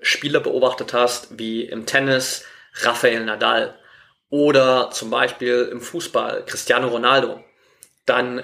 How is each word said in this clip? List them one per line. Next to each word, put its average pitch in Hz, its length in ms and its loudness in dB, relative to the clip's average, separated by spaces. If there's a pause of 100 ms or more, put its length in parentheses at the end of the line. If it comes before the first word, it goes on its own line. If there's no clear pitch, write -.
Spieler - 380 0
beobachtet 127 520 0
hast, 120 460 -2
wie 113 240 -4
im 113 240 -10
Tennis 135 580 0 (300)
Rafael 117 500 0
Nadal 110 540 0 (500)
oder 135 640 4
zum - 180 -8
Beispiel 123 600 0
im 120 100 -10
Fußball 120 640 -4
Cristiano 123 440 0
Ronaldo, 123 540 2 (640)
dann 123 380 0